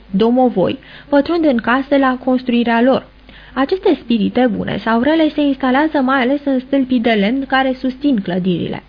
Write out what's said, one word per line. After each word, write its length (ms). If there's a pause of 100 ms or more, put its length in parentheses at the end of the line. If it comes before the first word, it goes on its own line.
(120)
domovoi, 680 (320)
pătrund 360
în 120
case 400
la 260
construirea 580
lor. 260 (460)
Aceste 460
spirite 560
bune 220
sau 240
rele 280
se 120
instalează 560
mai 240
ales 220
în 160
stâlpii 400
de 120
lemn 340
care 280
susțin 480
clădirile. 680